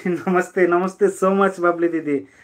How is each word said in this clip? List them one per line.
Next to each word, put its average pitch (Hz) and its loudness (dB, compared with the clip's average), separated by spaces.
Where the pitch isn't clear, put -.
<laughs> - -6
नमस्ते, 180 0
नमस्ते 185 0
so 190 0
much 190 0
बबली 170 0
दीदी, 147 -4